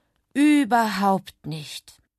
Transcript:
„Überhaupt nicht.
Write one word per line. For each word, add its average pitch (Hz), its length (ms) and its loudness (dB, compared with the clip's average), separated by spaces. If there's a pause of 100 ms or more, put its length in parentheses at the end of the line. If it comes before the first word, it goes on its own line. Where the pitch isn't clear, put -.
(360)
„Überhaupt 214 1120 0
nicht. - 520 -14 (200)